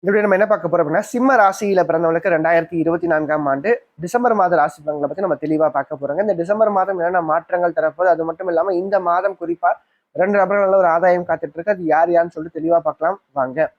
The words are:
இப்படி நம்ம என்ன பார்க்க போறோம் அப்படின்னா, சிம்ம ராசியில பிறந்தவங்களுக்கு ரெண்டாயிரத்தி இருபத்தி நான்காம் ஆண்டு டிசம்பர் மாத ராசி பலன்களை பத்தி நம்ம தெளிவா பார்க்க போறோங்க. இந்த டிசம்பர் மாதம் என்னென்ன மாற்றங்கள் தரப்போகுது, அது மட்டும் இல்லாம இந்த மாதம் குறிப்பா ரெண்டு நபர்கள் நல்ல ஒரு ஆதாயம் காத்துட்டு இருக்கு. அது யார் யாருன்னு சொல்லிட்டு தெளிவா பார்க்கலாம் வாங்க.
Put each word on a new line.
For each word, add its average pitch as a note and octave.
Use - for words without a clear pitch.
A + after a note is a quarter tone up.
இப்படி G3+
நம்ம G3+
என்ன G#3
பார்க்க G3+
போறோம் E3
அப்படின்னா, E3+
சிம்ம B3+
ராசியில G3
பிறந்தவங்களுக்கு E3
ரெண்டாயிரத்தி E3
இருபத்தி E3
நான்காம் D3+
ஆண்டு C#3
டிசம்பர் A#3
மாத F3+
ராசி D#3
பலன்களை D3
பத்தி E3+
நம்ம D#3+
தெளிவா D#3
பார்க்க C#3+
போறோங்க. C#3+
இந்த G#3
டிசம்பர் G#3
மாதம் F#3+
என்னென்ன F3
மாற்றங்கள் E3+
தரப்போகுது, D#3+
அது E3
மட்டும் E3
இல்லாம F3
இந்த F#3+
மாதம் F3+
குறிப்பா E3+
ரெண்டு F#3+
நபர்கள் G3
நல்ல F#3+
ஒரு F3+
ஆதாயம் F3
காத்துட்டு D#3+
இருக்கு. E3+
அது F3+
யார் D#3+
யாருன்னு E3+
சொல்லிட்டு E3
தெளிவா E3
பார்க்கலாம் D#3+
வாங்க. C3